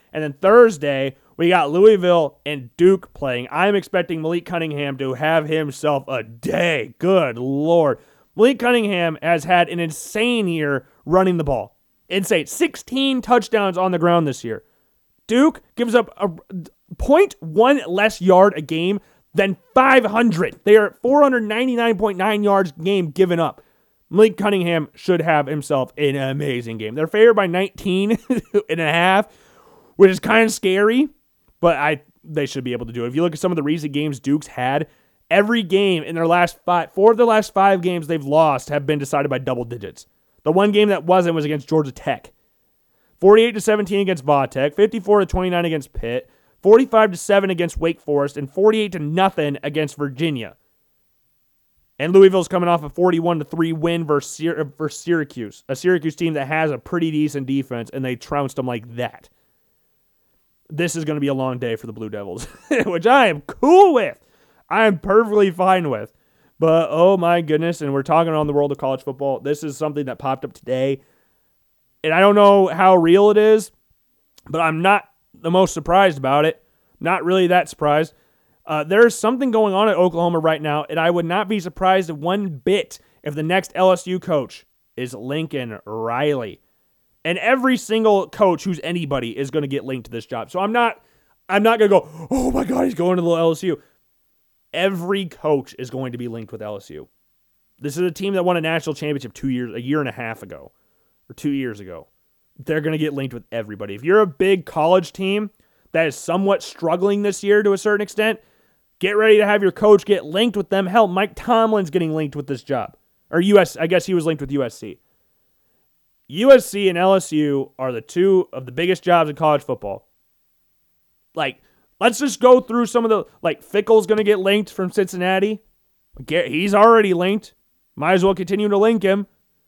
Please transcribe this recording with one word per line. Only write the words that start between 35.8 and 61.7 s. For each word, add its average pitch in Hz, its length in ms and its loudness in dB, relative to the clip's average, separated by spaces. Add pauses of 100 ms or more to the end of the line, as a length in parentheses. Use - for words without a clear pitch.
in 165 120 -10
their 165 120 -2
last 175 400 2
five, 175 260 -2
four 202 180 4
of 226 60 4
their 233 100 4
last 214 280 0
five 196 260 4
games 170 260 -4
they've 156 160 -4
lost 147 460 0
have 143 180 -4
been 151 120 -2
decided 139 320 -4
by 127 80 -4
double 127 260 -6
digits. 117 420 -14 (360)
The 156 100 0
one 196 180 4
game 208 200 4
that 160 140 -2
wasn't 175 300 2
was 151 120 -2
against 151 200 -6
Georgia 151 240 0
Tech. - 400 -8 (880)
Forty-eight 220 340 6
to 208 100 -6
seventeen 208 380 0
against 180 240 -2
Va 139 220 2
Tech, 143 280 -2
fifty-four 208 460 2
to 185 60 0
twenty-nine 180 380 -2
against 160 300 -6
Pitt, 120 340 -6 (340)
forty-five 220 500 4
to 170 40 -10
seven 196 320 0
against 175 300 -4
Wake 170 200 -2
Forest, 143 380 -4
and 139 140 -10
forty-eight 214 420 0
to 180 60 -8
nothing 156 640 -2
against 151 340 -6
Virginia. 139 600 -6 (1400)
And 160 140 -2
Louisville's 190 360 6
coming 180 200 -2
off 170 140 0
a 147 80 -12
forty-one 175 480 0
to 147 80 -6
three 165 260 -4
win 170 320 -4
versus 147 260 -2
Syr-, 160 300 -6
uh, 156 40 -4 (120)
versus 151 240 -8
Syracuse, 143 680 -6
a 135 80 -6
Syracuse 160 400 -2
team 165 180 -4
that 139 140 -4
has 156 220 -2
a 131 60 -6
pretty 165 340 -4
decent 147 360 -4
defense, 131 440 -6
and 131 140 -8
they 127 120 -6
trounced 143 400 -6
them 127 100 -6
like 117 300 -10
that. - 340 -10 (1400)
This 160 280 -4
is 156 100 -6
gonna 151 140 -4
be 139 80 -2
a 139 60 -2
long 131 240 -4
day 117 180 -6